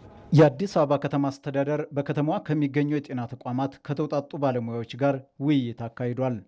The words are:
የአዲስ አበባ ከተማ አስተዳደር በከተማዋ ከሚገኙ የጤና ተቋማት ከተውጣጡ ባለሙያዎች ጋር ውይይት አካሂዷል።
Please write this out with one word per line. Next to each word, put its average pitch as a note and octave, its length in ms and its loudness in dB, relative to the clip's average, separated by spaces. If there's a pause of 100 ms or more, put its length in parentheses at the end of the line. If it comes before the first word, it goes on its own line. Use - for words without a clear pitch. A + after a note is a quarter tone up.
(320)
የአዲስ D3+ 400 6
አበባ C#3+ 240 4
ከተማ C#3+ 300 0
አስተዳደር C#3 540 -2 (100)
በከተማዋ D3 500 -2
ከሚገኙ D3 500 0
የጤና C#3 380 -4
ተቋማት B2+ 440 -4 (100)
ከተውጣጡ D3 560 -4
ባለሙያዎች A#2+ 580 -2
ጋር C#3 180 2 (240)
ውይይት C3+ 440 0
አካሂዷል። B2 540 -2 (120)